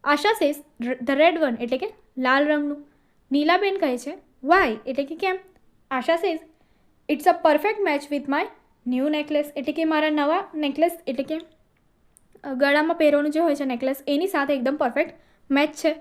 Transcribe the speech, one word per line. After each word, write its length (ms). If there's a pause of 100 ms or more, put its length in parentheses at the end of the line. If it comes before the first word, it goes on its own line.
આશા 300
સેઝ, 220 (280)
"The 320
red 280
one," 180
એટલે 160
કે 100 (300)
લાલ 300
રંગનું. 380 (460)
નીલાબેન 460
કહે 200
છે, 200 (260)
"Why?" 420
એટલે 180
કે 120
કેમ? 240 (520)
આશા 240
સેઝ, 240 (720)
"It's 200
a 60 (100)
perfect 440
match 240
with 160
my 160 (440)
new 180
necklace," 480
એટલે 180
કે 120
મારા 240
નવા 340 (120)
નેકલેસ, 360 (160)
એટલે 160
કે, 140 (1040)
અ, 100
ગળામાં 440
પહેરવાનું 340
જે 80
હોય 160
છે 100
નેકલેસ, 420
એની 200
સાથે 260
એકદમ 220
પરફેક્ટ 380 (380)
મેચ 180
છે. 320